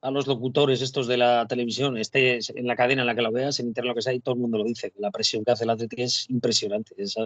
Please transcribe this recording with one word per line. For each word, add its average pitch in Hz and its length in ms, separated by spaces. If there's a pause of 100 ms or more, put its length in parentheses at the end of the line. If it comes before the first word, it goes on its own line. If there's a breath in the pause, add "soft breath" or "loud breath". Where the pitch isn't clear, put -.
a 135 100
los 139 160
locutores 131 540
estos 131 260
de 123 100
la 120 300
televisión, 120 500
estés 120 520
en 123 180
la 120 80
cadena 127 280
en 123 40
la 117 80
que 120 60
lo 113 100
veas, 135 280
en 123 80
internet, 120 220
lo 120 60
que 117 60
sea, 131 120
y 131 60
todo 123 160
el 123 60
mundo 117 160
lo 104 80
dice, 113 260
que - 80
la 104 120
presión 107 340
que 123 60
hace 117 120
el 113 60
Atleti 113 320
es - 280
impresionante, 110 680
es, 98 180 (100)